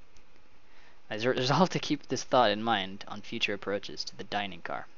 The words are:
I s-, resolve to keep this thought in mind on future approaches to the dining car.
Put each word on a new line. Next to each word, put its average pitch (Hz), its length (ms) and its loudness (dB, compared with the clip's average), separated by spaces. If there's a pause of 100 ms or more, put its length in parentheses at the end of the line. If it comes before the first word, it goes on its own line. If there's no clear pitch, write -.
(1080)
I 110 60 -4
s-, 110 100 0
resolve 131 460 6
to 151 80 2
keep - 280 -2
this - 160 0
thought 120 280 6
in 104 100 0
mind 101 460 0
on 101 140 -8
future 110 320 -2
approaches 98 500 -2
to - 120 -10
the - 100 -8
dining 98 360 -4
car. - 260 -6 (100)